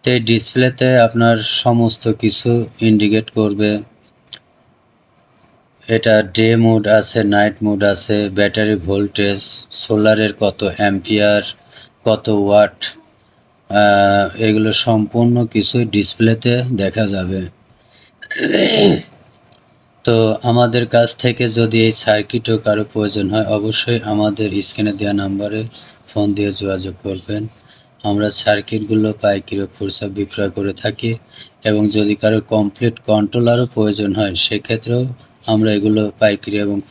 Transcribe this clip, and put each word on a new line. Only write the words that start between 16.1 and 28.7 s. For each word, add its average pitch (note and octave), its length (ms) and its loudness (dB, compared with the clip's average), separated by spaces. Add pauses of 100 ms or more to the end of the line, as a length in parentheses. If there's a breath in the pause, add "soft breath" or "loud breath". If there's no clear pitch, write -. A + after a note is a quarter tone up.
দেখা G#2 360 -2
যাবে। F#2+ 340 -4 (2750 soft breath)
তো A2+ 360 2
আমাদের A#2+ 460 2
কাছ A#2 280 2
থেকে B2 340 -2
যদি A2+ 320 0
এই A2+ 100 4
সার্কিটও A2 680 -2
কারো G#2+ 260 0
প্রয়োজন G#2 460 -4
হয় G#2+ 160 0
অবশ্যই G#2+ 580 -2
আমাদের G#2 580 -2
স্ক্রিনে G#2 320 -4
দেওয়া G2+ 200 -4
নাম্বারে G2+ 480 -4 (460 loud breath)
ফোন G#2 260 -2
দিয়ে G2+ 180 -2
যোগাযোগ F#2+ 520 -6
করবেন। G#2 440 -8 (560 soft breath)
আমরা G#2 260 0
সার্কিটগুলো G#2+ 920 -2